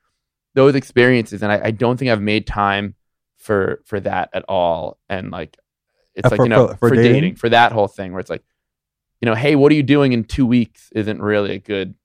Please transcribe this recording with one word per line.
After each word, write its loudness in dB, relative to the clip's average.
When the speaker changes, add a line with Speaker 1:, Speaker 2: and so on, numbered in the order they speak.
Speaker 1:
those 4
experiences. 0
And -2
I, 0
I -2
don't -2
think -4
I've 0
made -2
time -4
for, -4
for -10
that -6
at -8
all. -4
And, -10
like, -14
it's -4
Speaker 2:
Uh, 6
Speaker 1:
like, 2
Speaker 2:
for, 2
Speaker 1:
you 2
know, 4
Speaker 2:
for, -12
for 2
Speaker 1:
for 2
Speaker 2:
dating? 4
Speaker 1:
dating, 0
for -4
that 4
whole 0
thing -14
where -10
it's -12
like, -10
you -4
know, 2
"Hey, 0
what 6
are 4
you 2
doing 2
in -2
two -2
weeks?" -2
isn't -6
really -2
a -12
good -8